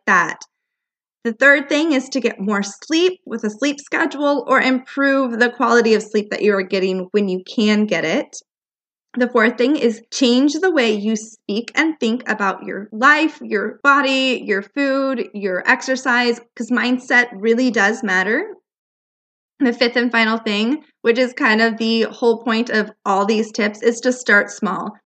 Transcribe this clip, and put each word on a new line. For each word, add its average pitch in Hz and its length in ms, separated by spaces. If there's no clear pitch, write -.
that. 175 320
The 233 100
third 277 340
thing 302 260
is 262 160
to 262 120
get 226 180
more 196 220
sleep 339 640
with 226 180
a 214 60
sleep 285 300
schedule 285 680
or 262 140
improve 262 800
the 240 100
quality 233 460
of 202 80
sleep 208 260
that - 140
you 208 100
are 196 80
getting 185 480
when 202 180
you 185 160
can 214 440
get 160 180
it. 185 320
The 247 120
fourth 233 280
thing 262 200
is 226 260
change 262 400
the 359 160
way 247 220
you 214 240
speak - 580
and 311 260
think 240 300
about 202 360
your 196 260
life, 294 500
your 214 400
body, 262 640
your 202 160
food, 269 720
your 196 320
exercise, 247 760
'cause 226 140
mindset 247 640
really 233 380
does 214 320
matter. 214 500
The 240 140
fifth 240 220
and 240 160
final 226 260
thing, 220 460
which 226 160
is 247 160
kind 226 280
of 226 160
the 226 260
whole 233 400
point 233 260
of 214 220
all 196 200
these 220 260
tips, 214 300
is 233 200
to 254 100
start 208 400
small. 180 400